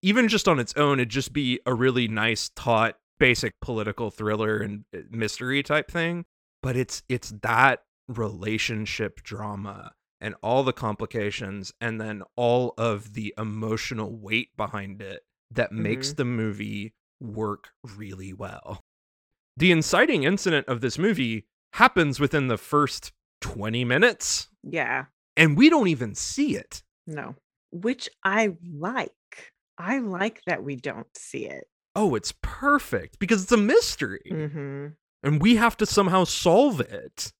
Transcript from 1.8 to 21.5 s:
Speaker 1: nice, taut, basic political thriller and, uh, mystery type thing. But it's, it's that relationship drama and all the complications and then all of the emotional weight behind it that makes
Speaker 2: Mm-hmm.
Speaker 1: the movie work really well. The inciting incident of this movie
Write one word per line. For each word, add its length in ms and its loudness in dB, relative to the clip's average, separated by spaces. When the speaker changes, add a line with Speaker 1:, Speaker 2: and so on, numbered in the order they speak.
Speaker 1:
nice, 480 -2
taut, 420 2
basic 420 2
political 480 -4
thriller 500 -2
and, 260 -6
uh, 40 -10
mystery 520 -2
type 280 -2
thing. 320 -2
But 140 -2
it's, 320 -4
it's 240 -6
that 400 4
relationship 1120 -4
drama 720 -10
and 200 -8
all 220 2
the 100 2
complications 1080 -6
and 180 -4
then 240 -8
all 420 2
of 360 -2
the 240 -8
emotional 800 -6
weight 400 -2
behind 440 -8
it 220 -14
that 200 -2
makes 380 -2
Speaker 2:
Mm-hmm. 80 -10
Speaker 1:
the 80 0
movie 680 -4
work 500 -6
really 500 -14
well. 500 -12
The 140 6
inciting 520 4
incident 440 2
of 140 -2
this 180 -2
movie 460 0